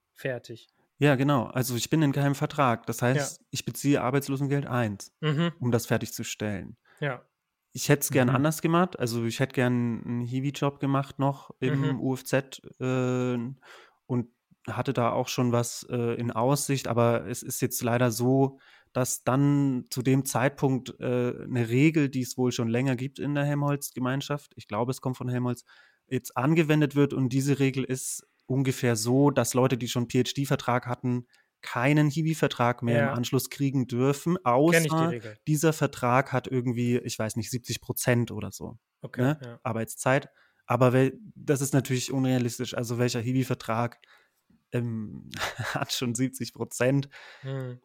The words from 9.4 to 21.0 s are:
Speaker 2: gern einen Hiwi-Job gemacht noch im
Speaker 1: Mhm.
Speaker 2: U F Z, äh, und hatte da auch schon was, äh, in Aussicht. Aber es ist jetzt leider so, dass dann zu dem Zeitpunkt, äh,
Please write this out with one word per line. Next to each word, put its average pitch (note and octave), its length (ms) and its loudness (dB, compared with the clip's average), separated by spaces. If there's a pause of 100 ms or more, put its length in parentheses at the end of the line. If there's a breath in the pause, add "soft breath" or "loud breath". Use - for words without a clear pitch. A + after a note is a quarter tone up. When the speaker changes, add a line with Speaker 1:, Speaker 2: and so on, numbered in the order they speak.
Speaker 2:
gern A#2+ 500 0
einen A#2+ 180 -4
Hiwi-Job C#3 580 -4
gemacht C#3 380 0
noch C#3 420 -2
im B2+ 140 0
Speaker 1:
Mhm. C#3 260 0
Speaker 2:
U C3 140 0
F B2+ 100 -8
Z, - 360 -2 (200)
äh, B2+ 580 0 (680 loud breath)
und B2 220 -2 (400)
hatte A#2+ 240 -4
da A#2 200 0
auch B2 160 -2
schon B2 240 0
was, A#2+ 380 -2
äh, A#2+ 300 -2
in A#2 120 -2
Aussicht. C3+ 560 0
Aber A#2 400 2
es A#2+ 140 -8
ist - 200 -6
jetzt B2 200 -2
leider A#2+ 280 2
so, C3 480 2 (340 loud breath)
dass - 320 -2
dann C#3 640 2
zu B2+ 120 -4
dem C3+ 240 4
Zeitpunkt, C3 720 0
äh, - 40 -6 (400)